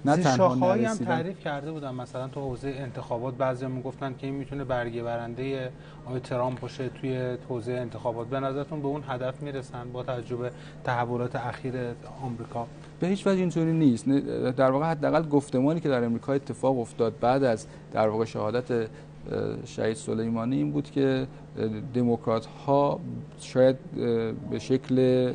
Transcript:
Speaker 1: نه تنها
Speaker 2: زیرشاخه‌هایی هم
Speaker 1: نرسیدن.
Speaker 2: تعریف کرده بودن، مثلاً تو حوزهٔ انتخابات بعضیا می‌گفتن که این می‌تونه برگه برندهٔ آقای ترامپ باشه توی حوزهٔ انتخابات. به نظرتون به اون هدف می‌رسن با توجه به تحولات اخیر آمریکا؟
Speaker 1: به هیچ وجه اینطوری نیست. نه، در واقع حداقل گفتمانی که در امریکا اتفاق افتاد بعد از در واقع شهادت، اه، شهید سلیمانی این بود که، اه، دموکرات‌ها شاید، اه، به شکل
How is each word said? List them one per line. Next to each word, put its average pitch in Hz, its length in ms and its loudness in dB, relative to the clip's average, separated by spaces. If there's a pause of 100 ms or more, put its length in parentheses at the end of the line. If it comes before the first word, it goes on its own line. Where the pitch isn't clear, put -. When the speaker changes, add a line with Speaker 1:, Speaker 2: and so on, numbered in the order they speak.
Speaker 1:
نه 143 100 6
تنها - 0 -
Speaker 2:
زیرشاخه‌هایی 180 680 6
هم 220 60 2
Speaker 1:
نرسیدن. 175 260 0
Speaker 2:
تعریف 175 240 -4
کرده 147 320 -4
بودن، 143 240 -6
مثلاً 127 320 -6
تو 131 140 -10
حوزهٔ 135 380 -4
انتخابات 123 540 -4
بعضیا 131 360 0
می‌گفتن 127 480 -6
که 135 100 -8
این 135 80 -4
می‌تونه 139 280 -6
برگه 120 400 -2
برندهٔ 120 680 -4 (360)
آقای 127 140 -4
ترامپ 127 400 -2
باشه 123 300 -6
توی 127 460 -2 (140)
حوزهٔ 123 240 -4
انتخابات. 117 540 -4
به 135 120 -2
نظرتون 139 420 -4
به 139 60 0
اون 143 200 -2
هدف 131 360 -4
می‌رسن 131 400 -8 (100)
با 123 100 -6
توجه 120 320 -4
به 123 160 -2 (320)
تحولات 120 520 0
اخیر 123 380 -6 (500)
آمریکا؟ 117 440 -6 (320)
Speaker 1:
به 170 80 2
هیچ 196 200 0
وجه 190 120 4
اینطوری 165 340 2
نیست. 139 340 4
نه، 123 440 2
در 131 200 6
واقع 139 140 2
حداقل 151 440 2
گفتمانی 143 500 4
که 160 100 0
در 123 140 4
امریکا 117 300 0
اتفاق 131 460 2
افتاد 113 420 0
بعد 131 220 6
از 113 220 4 (280)
در 110 140 6
واقع 110 180 2
شهادت، 110 460 -2
اه، 117 160 2 (760)
شهید 110 300 0
سلیمانی 113 640 -2
این 147 140 0
بود 143 200 -2
که، 131 360 2 (300)
اه، 110 100 0 (260)
دموکرات‌ها 123 1040 2 (400)
شاید، 131 360 6
اه، 117 560 -2
به 117 280 -4
شکل 127 760 4